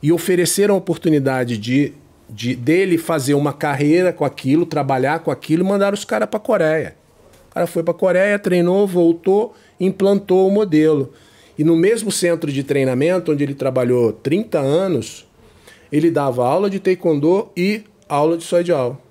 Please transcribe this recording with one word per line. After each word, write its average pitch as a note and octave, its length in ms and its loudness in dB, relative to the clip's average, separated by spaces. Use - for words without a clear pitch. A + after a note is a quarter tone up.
e D3 100 2
ofereceram F3+ 600 2
a G3 40 2
oportunidade C3+ 800 0
de, B2+ 340 0
de, A#2 260 -6
dele E3 440 0
fazer C#3+ 360 -2
uma C#3+ 180 0
carreira D3+ 600 0
com D#3+ 120 -4
aquilo, C#3+ 420 0
trabalhar C#3 540 -2
com D#3+ 100 -4
aquilo D#3 340 -2
e - 20 -2
mandaram G3+ 280 0
os G3+ 100 -8
caras G#3+ 240 -4
pra G#3+ 120 -6
Coreia. D#3+ 560 -2
O - 40 -20
cara E3+ 120 -2
foi E3+ 160 -4
pra E3+ 120 -2
Coreia, F#3+ 440 0
treinou, F3+ 480 2
voltou, F3+ 680 0
implantou F#3+ 680 2
o - 20 2
modelo. D#3 600 2
E D3+ 60 -2
no E3 140 4
mesmo G#3+ 340 0
centro E3 420 -2
de C3+ 120 -4
treinamento, C#3 680 0
onde D3 140 0
ele C#3 100 -6
trabalhou B2 580 0
trinta F3 460 -4
anos, D3 680 -2
ele D3+ 180 2
dava C3+ 340 0
aula D#3 240 0
de F#3+ 120 -6
Taekwondo F3+ 760 0
e G#3 280 -2
aula D3+ 280 0
de E3 60 -8
Soidial. D#3+ 580 -2